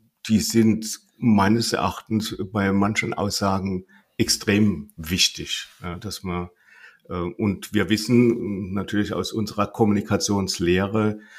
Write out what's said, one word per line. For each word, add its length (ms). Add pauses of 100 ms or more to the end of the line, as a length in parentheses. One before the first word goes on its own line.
(280)
die 140
sind 600 (180)
meines 560
Erachtens 600 (160)
bei 220
manchen 400
Aussagen 720 (320)
extrem 800
wichtig, 680 (160)
ja, 140
dass 260
man, 260 (640)
äh, 40
und 600
wir 160
wissen 800
natürlich 400
aus 200
unserer 340
Kommunikationslehre, 1500 (200)